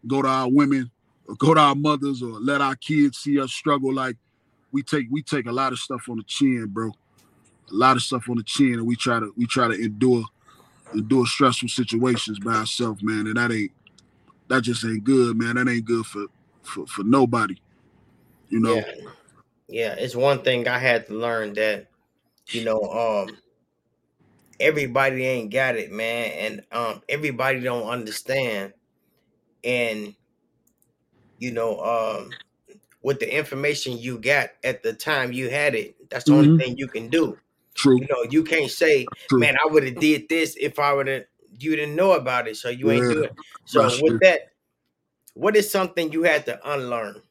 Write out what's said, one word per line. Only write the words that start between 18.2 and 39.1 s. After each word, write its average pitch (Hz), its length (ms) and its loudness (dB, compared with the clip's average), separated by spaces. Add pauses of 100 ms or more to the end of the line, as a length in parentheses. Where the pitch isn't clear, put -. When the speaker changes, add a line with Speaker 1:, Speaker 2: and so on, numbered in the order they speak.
Speaker 1:
you 113 100 -2
know? 113 160 2
Speaker 2:
Yeah. 107 160 -4 (800)
Yeah, 113 260 -4
it's 123 200 -8
one 131 280 2
thing 123 240 2
I 123 120 0
had 120 280 2
to 107 60 -12
learn 110 420 -4
that, 104 320 -2 (640)
you 117 120 -6
know, 110 180 0
um, 104 560 -4 (1200)
everybody 135 640 0
ain't 120 260 -4
got 127 240 -2
it, 101 160 -8
man, 113 400 -6
and, 104 400 -8
um, 113 380 -6
everybody 135 500 -4
don't 120 300 -4
understand. 113 840 -6 (880)
And, 113 520 -4 (1200)
you 123 120 -6
know, 113 300 -4
um, 110 560 -4 (640)
with 135 180 -2
the 117 180 -4
information 139 600 -4
you 120 220 -8
got 131 320 0 (120)
at 123 200 -4
the 113 100 -4
time 127 400 -4
you 127 160 -6
had 143 260 0
it, - 340 -8
that's 123 160 -8
the 147 80 6
only 147 140 8
Speaker 1:
Mm-hmm. 160 100 8
Speaker 2:
thing 123 200 0
you 135 100 -8
can 117 220 -10
do. 160 280 0 (380)
Speaker 1:
True. 131 240 6
Speaker 2:
You 135 100 -2
know, 123 200 0
you 156 140 4
can't 156 280 0
say, 151 400 4 (180)